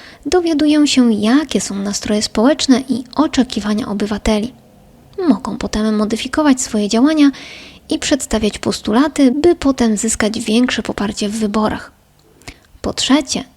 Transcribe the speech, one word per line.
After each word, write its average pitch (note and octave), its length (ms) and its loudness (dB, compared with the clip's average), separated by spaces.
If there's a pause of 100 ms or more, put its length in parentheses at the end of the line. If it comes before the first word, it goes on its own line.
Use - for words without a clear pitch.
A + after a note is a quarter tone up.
(260)
dowiadują D4+ 600 2
się, B3 280 4
jakie G#3+ 480 0
są - 140 -8
nastroje G3+ 460 -4
społeczne B3+ 680 2
i B3 140 -2 (120)
oczekiwania A3+ 720 0
obywateli. G#3 640 -2 (760)
Mogą G#3+ 280 -2
potem G#3+ 380 -2
modyfikować B3+ 640 0
swoje G#3 280 -2
działania C#4 420 4 (580)
i D#4 100 -2
przedstawiać A3 600 -2
postulaty, B3+ 720 2
by D#4+ 240 2
potem A#3+ 420 0
zyskać A3 420 -2
większe A#3 440 0
poparcie G#3 460 -4
w A3 100 -6
wyborach. G#3+ 520 -2 (880)
Po G3 120 -6
trzecie, - 500 -2 (140)